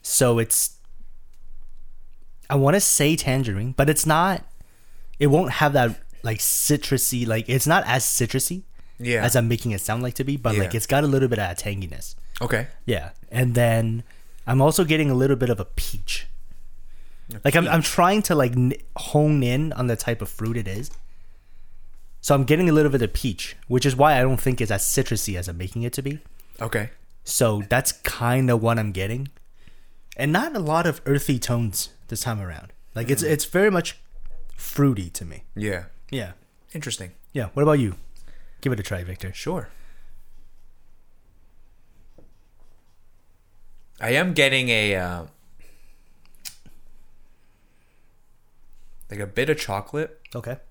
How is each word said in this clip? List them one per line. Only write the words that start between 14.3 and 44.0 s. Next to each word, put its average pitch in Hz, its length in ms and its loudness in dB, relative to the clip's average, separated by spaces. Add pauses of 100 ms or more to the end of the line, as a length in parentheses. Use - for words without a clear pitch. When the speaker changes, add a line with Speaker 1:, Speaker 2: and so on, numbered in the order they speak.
Speaker 1:
I'm 127 140 4
also 156 220 6
getting 151 260 4
a 135 60 4
little 135 200 6
bit 120 140 0
of 110 100 2
a 95 60 -4
peach. - 600 -2 (1040)
Speaker 2:
A 107 100 -10
Speaker 1:
Like, 143 120 4
I'm, 170 80 6
Speaker 2:
peach. 165 100 0
Speaker 1:
I'm 165 80 6
trying 190 420 4
to, 175 120 2
like, 131 160 4
n-, 123 220 4 (240)
hone 151 440 4
in 131 320 0
on 127 140 -2
the 117 80 2
type 117 260 -4
of 101 80 -6
fruit 113 280 -4
it 107 100 -2
is. 104 240 -6 (1300)
So - 140 4
I'm 135 80 4
getting 156 260 4
a 156 40 6
little 151 180 6
bit 135 100 2
of 107 120 0
peach, - 420 -4 (120)
which 123 200 2
is 131 80 4
why 143 240 6
I - 20 4
don't 131 180 2
think 127 220 0
it's 110 80 0
as 101 140 0
citrusy 110 520 0
as 87 120 -6
I'm 85 100 -8
making 92 240 -6
it 120 120 -4
to 135 100 -6
be. 143 160 -6 (420)
Speaker 2:
Okay. 113 300 -4 (320)
Speaker 1:
So 107 460 2
that's 131 220 2
kinda 123 640 0
what 113 220 2
I'm 107 140 -2
getting. 104 380 -4 (880)
And 143 140 0
not 277 240 0
a 226 40 -2
lot 160 260 2
of 131 220 0
earthy 135 320 2
tones 117 500 -2 (200)
this 113 120 -6
time 113 180 -4
around. 90 320 -10 (220)
Like, 117 160 -4
it's, 139 140 2
Speaker 2:
Mm. 151 80 0
Speaker 1:
it's 147 140 2
very 202 260 4
much 175 260 -2 (580)
fruity 120 540 2
to - 160 -10
me. - 180 -12 (120)
Speaker 2:
Yeah. 98 300 -4 (260)
Speaker 1:
Yeah. 104 220 -6 (400)
Speaker 2:
Interesting. 110 380 -8 (220)
Speaker 1:
Yeah. 113 220 -4
What 139 80 2
about 151 160 6
you? 104 160 0 (640)
Give 135 100 0
it 113 80 -2
a 101 40 -6
try, 90 200 -6
Victor. 90 300 -10
Speaker 2:
Sure. 156 360 -6 (4000)
I 113 120 -2